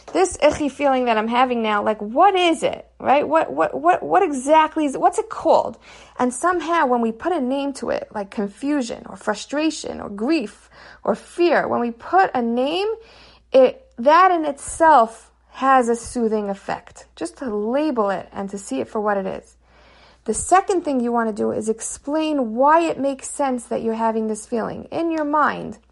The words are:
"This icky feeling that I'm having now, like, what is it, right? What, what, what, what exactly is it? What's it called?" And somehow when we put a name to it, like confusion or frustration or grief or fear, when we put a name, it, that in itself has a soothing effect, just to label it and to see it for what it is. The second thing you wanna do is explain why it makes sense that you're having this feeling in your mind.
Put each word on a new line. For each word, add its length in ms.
"This 280
icky 280
feeling 380
that 120
I'm 80
having 340
now, 220
like, 180
what 360
is 260
it, 260
right? 260
What, 260
what, 220
what, 260
what 220
exactly 640
is 100
it? 60
What's 180
it 100
called?" 480
And 120
somehow 540
when 140
we 100
put 220
a 80
name 340
to 160
it, 240
like 160
confusion 760
or 100
frustration 840
or 80
grief 640
or 140
fear, 500
when 140
we 100
put 420
a 100
name, 440
it, 460
that 320
in 140
itself 880
has 400
a 80
soothing 520
effect, 680
just 220
to 140
label 580
it 200
and 200
to 80
see 200
it 80
for 140
what 160
it 100
is. 300
The 100
second 480
thing 180
you 100
wanna 220
do 200
is 180
explain 840
why 280
it 180
makes 300
sense 360
that 160
you're 120
having 320
this 180
feeling 460
in 200
your 140
mind. 540